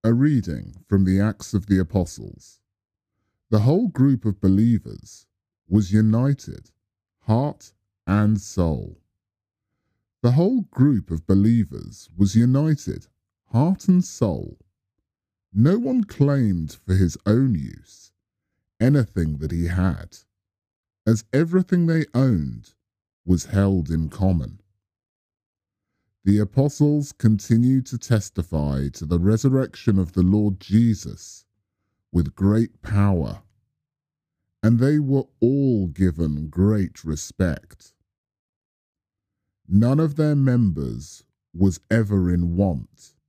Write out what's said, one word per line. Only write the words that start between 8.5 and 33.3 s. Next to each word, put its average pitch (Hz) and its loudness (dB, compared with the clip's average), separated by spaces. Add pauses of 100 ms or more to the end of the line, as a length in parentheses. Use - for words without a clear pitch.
The 120 2
whole 196 2 (100)
group 123 0
of 82 -8
believers 101 0
was 98 2
united, 131 0 (460)
heart 160 0
and 180 2
soul. - -6 (960)
No 143 2
one 254 -2
claimed 113 -2
for 92 0
his 90 2
own 120 2
use - -12 (680)
anything 104 0
that 76 -6
he 85 -2
had, 87 -4 (920)
as 113 0
everything 170 0
they 160 0
owned 80 -2 (500)
was 87 0
held 98 0
in 80 -2
common. 90 -2 (1600)
The 101 2
apostles 143 -2
continued 120 0
to 123 -12
testify 73 -4
to 78 -14
the 85 -2
resurrection 113 0
of 87 -2
the 90 0
Lord 101 0
Jesus - -2 (680)
with 85 -2
great 107 -2
power, 95 -2 (1200)